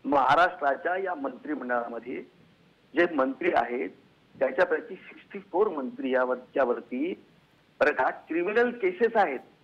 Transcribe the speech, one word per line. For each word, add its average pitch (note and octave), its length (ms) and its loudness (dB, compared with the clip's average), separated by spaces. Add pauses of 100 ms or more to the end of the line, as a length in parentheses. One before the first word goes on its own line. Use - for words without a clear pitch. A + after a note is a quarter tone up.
महाराष्ट्राच्या C#3+ 920 2
या F#3 180 -4
मंत्रिमंडळामध्ये B2 1200 -6 (580)
जे E3+ 180 4
मंत्री C3+ 420 0
आहेत B2 340 0 (500)
त्याच्यापैकी D3+ 560 0
सिक्स्टी - 440 -18 (120)
फोर G#3+ 160 2
मंत्री C3+ 460 -4
यावर-, B2+ 240 2 (180)
यावरती, B2+ 720 -2 (540)
बरं D3 140 4
का, - 160 2
criminal G#3+ 640 0
cases G#3 440 0
आहेत D#3 240 2 (240)